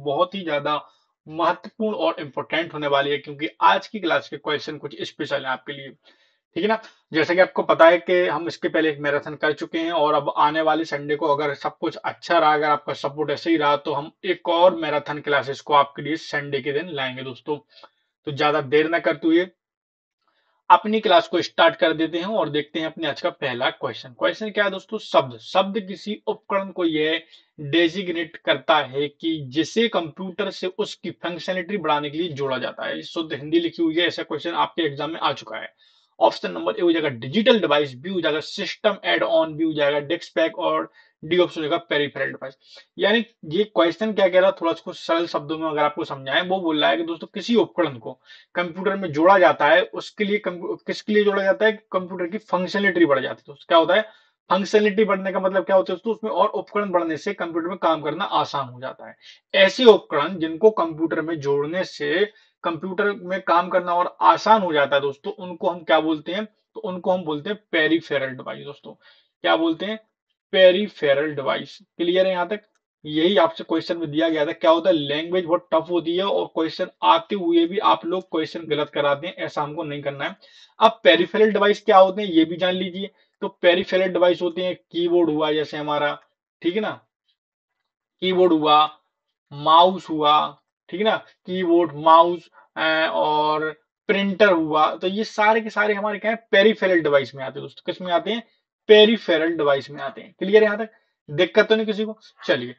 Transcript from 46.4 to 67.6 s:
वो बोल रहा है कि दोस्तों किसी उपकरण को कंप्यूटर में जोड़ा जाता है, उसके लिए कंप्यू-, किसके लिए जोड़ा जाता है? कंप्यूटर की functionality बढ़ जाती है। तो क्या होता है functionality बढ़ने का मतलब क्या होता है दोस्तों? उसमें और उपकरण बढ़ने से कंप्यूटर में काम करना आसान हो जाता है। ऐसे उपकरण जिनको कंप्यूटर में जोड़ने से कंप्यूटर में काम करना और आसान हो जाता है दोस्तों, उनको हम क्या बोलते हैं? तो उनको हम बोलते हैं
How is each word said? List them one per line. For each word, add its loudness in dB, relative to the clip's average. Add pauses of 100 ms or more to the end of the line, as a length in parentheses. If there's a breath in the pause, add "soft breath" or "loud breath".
वो -2
बोल -2
रहा 4
है 2
कि -4
दोस्तों -8
किसी -2
उपकरण 0
को -14 (360 loud breath)
कंप्यूटर -4
में -6
जोड़ा 6
जाता 4
है, 6
उसके -8
लिए -2
कंप्यू-, -8
किसके -6
लिए 4
जोड़ा 2
जाता 2
है? 6 (200)
कंप्यूटर -4
की -8
functionality 2
बढ़ 2
जाती -8
है। -20
तो -20
क्या 4
होता 4
है 4 (480 soft breath)
functionality 2
बढ़ने -2
का -2
मतलब 0
क्या 2
होता 2
है -4
दोस्तों? -6
उसमें -6
और 2
उपकरण -4
बढ़ने -2
से -6
कंप्यूटर -6
में -8
काम 0
करना -4
आसान -4
हो -18
जाता -12
है। -20 (380 loud breath)
ऐसे 4
उपकरण 6
जिनको 2
कंप्यूटर -2
में -6
जोड़ने -2
से -2 (320 soft breath)
कंप्यूटर -4 (120)
में -6
काम 0
करना -2
और -2
आसान 4
हो -2
जाता 2
है 4
दोस्तों, -6
उनको -6
हम -6
क्या 4
बोलते -4
हैं? -4
तो -20
उनको -4
हम 0
बोलते -6
हैं -6 (120)